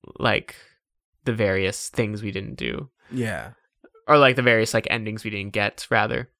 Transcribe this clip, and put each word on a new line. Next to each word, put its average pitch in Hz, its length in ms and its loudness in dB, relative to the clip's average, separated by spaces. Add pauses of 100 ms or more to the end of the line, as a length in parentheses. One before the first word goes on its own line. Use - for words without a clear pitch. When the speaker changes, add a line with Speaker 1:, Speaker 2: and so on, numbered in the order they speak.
(180)
Speaker 1:
like, - 360 0 (680)
the 127 80 -2
various 98 560 -2
things 107 340 -4
we 104 80 -6
didn't 98 260 -8
do. 123 340 -6 (200)
Speaker 2:
Yeah. 110 400 -6 (560)
Speaker 1:
Or, 151 120 6
like, 131 180 6
the 127 60 2
various, 113 320 4
like, 110 160 0
endings 110 340 -4
we 110 60 -8
didn't 101 220 -8
get, 104 380 -2
rather. 120 500 0